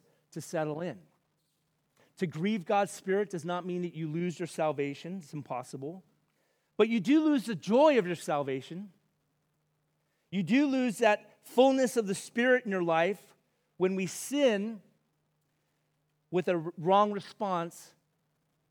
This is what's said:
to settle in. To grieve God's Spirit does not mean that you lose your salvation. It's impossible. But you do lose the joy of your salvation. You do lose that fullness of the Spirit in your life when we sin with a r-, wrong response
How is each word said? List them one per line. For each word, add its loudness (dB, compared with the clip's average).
to -14
settle -6
in. -10
To -4
grieve -4
God's 0
Spirit -4
does -8
not -6
mean -6
that -8
you -6
lose -4
your -6
salvation. -4
It's -18
impossible. -12
But 6
you 2
do 4
lose 2
the -6
joy 6
of 2
your -4
salvation. -6
You -2
do 2
lose 0
that 0
fullness 4
of 0
the -2
Spirit 0
in -4
your -2
life 0
when 2
we -2
sin -2
with -2
a 2
r-, -4
wrong 2
response -8